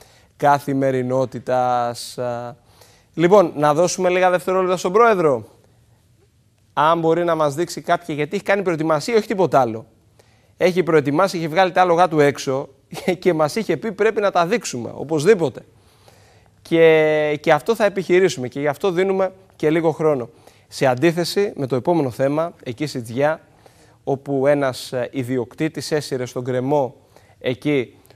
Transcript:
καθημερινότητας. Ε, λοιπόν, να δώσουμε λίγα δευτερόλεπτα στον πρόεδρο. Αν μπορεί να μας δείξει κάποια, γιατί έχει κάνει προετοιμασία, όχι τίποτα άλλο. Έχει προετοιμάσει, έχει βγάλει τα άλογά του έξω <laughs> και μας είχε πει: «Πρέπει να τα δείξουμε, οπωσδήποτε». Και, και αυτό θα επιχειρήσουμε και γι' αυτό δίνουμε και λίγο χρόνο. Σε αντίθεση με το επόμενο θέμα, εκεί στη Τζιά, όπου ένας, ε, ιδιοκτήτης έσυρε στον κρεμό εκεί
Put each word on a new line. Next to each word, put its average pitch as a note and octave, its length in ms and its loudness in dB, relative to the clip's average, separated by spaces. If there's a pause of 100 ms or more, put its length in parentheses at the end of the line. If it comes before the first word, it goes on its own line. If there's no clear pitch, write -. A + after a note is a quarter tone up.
(380)
καθημερινότητας. B2+ 1800 -2
Ε, A#2+ 380 -8 (580)
λοιπόν, F3 420 4
να D3 180 2
δώσουμε F3+ 360 0
λίγα F3+ 200 2
δευτερόλεπτα F3+ 480 0
στον F3+ 140 -4
πρόεδρο. F3+ 520 2 (1300)
Αν D#3+ 260 2
μπορεί E3 240 2
να E3+ 120 0
μας D3+ 200 0
δείξει E3 260 -6
κάποια, E3 340 -2
γιατί D3+ 200 -4
έχει G3 100 -4
κάνει G3+ 160 2
προετοιμασία, D#3+ 540 -2
όχι A3 120 2
τίποτα E3 320 2
άλλο. A2+ 260 -2 (720)
Έχει F3 260 2
προετοιμάσει, D#3 540 2
έχει E3 100 -4
βγάλει F3 240 2
τα F3 100 2
άλογά F3 260 4
του D#3+ 120 0
έξω C#3+ 500 0 (200)
<laughs> - 300 -4
και F3+ 140 2
μας D#3 220 0
είχε F#3 220 -2
πει: A3 140 -6
«Πρέπει G#3 300 0
να G3 100 0
τα F3 140 2
δείξουμε, C3+ 500 -6
οπωσδήποτε». D#3 640 0 (1000)
Και, D#3 800 4
και E3 100 2
αυτό D#3 240 2
θα A3 100 0
επιχειρήσουμε F#3 640 0
και C#3 120 -8
γι' D3 80 -2
αυτό E3 240 -2
δίνουμε F#3+ 420 -2 (220)
και D3+ 140 0
λίγο E3 220 2
χρόνο. D3 380 -2 (380)
Σε - 180 -4
αντίθεση E3 720 0
με C3+ 120 -6
το C3+ 80 -2
επόμενο D3 340 0
θέμα, D3 440 -2 (100)
εκεί B2+ 220 -8
στη C3+ 160 -8
Τζιά, C3+ 380 -2 (640)
όπου C#3 440 -2
ένας, C#3+ 460 -2
ε, B2 180 -4
ιδιοκτήτης C3 800 -6
έσυρε C#3 340 -4
στον B2 180 -10
κρεμό B2+ 520 -2 (440)
εκεί C3 560 -4 (200)